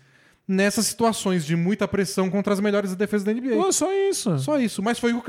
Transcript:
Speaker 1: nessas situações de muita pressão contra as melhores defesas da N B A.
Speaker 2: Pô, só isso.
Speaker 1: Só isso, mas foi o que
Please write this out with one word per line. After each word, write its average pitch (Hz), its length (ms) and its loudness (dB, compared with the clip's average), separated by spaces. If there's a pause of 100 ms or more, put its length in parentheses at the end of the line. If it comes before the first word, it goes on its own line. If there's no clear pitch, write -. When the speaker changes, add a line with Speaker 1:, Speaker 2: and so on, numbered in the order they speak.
(480)
Speaker 1:
nessas 196 380 2
situações 196 600 0
de 160 100 0
muita 190 320 0
pressão 190 420 0
contra 202 240 0
as 190 60 2
melhores 202 360 0
defesas 202 300 -2
da 208 60 0
N 240 100 -2
B 254 120 -2
A. 214 40 2
Speaker 2:
Pô, 381 140 2
só 349 200 0
isso. 392 480 0
Speaker 1:
Só 277 200 0
isso, 220 220 -2
mas 233 180 -2
foi 240 120 2
o 233 40 0
que 240 140 -4